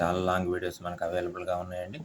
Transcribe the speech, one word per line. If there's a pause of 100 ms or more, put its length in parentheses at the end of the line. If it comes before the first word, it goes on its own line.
చాలా
లాంగ్
వీడియోస్
మనకు
అవైలబుల్‌గా
ఉన్నాయండి.